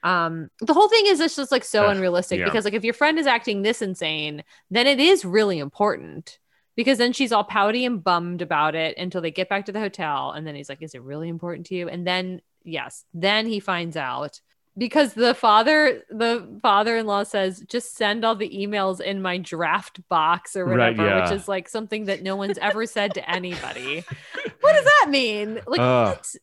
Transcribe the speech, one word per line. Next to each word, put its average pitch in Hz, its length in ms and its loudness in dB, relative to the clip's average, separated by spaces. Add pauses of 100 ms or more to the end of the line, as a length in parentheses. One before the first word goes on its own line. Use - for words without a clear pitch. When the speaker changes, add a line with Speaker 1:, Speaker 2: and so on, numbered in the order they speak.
Speaker 1:
Um, 165 460 0 (100)
the 285 140 2
whole 403 140 6
thing 440 180 4
is 381 120 4
just, 311 180 0
just, 269 140 -4
like, 247 140 0
so 208 220 2
Speaker 2:
Ugh, 202 100 4
Speaker 1:
unrealistic 180 420 0
Speaker 2:
yeah. 180 60 -2
Speaker 1:
because, 185 220 0
like, 202 80 -4
if 214 100 -4
your 226 80 0
friend 311 260 2
is 311 80 0
acting 226 360 0
this 220 180 0
insane, 156 640 -6 (260)
then 240 160 2
it 269 140 2
is 339 240 6
really 196 340 2
important. 143 800 -4 (380)
Because 240 220 2
then 240 160 2
she's 247 180 0
all 208 120 4
pouty 214 420 2
and 233 180 -2
bummed 175 380 0
about 165 320 0
it 160 240 -4
until 185 240 -6
they 165 80 -4
get 185 180 -4
back 202 180 -4
to 202 60 -10
the 202 80 -6
hotel. 151 520 -4
And 156 140 -10
then 151 100 -10
he's 143 120 -14
like, 139 140 -12
"Is 156 120 -16
it 123 80 -18
really 147 260 -10
important 170 400 -10
to 190 80 -8
you?" 175 120 -6
And 175 180 -10
then, 185 360 -4 (220)
yes, 151 400 -12 (100)
then 202 320 0
he 220 140 -4
finds 170 360 -4
out. 135 440 -6 (360)
Because 233 380 2
the 240 220 2
father, 240 760 4
the 220 520 -4
father-in-law 214 600 2
says, 190 460 -2
"Just - 280 -6
send 214 280 0
all 226 100 2
the 208 160 -6
emails 196 500 -4
in 196 220 -6
my 185 160 -4
draft 175 680 -4
box," 170 480 0
or 185 80 -2
Speaker 2:
Right, - 80 0 (240)
Speaker 1:
whatever, 107 100 2
Speaker 2:
yeah. 95 240 4
Speaker 1:
which 98 100 -2
is, - 60 -14
like, 190 220 -6
something 214 380 -6
that 196 180 -4
no 190 100 -4
one's 196 240 -4
ever 208 280 -2
said 208 280 -2
to - 160 -8
anybody. 170 800 -6
Speaker 2:
<laughs> - 60 -10 (460)
Speaker 1:
What 587 140 6
does 571 100 4
that 571 260 8
mean? 220 580 -2
Like, 247 120 0
Speaker 2:
Ugh. 113 360 4
Speaker 1:
what? - 260 -14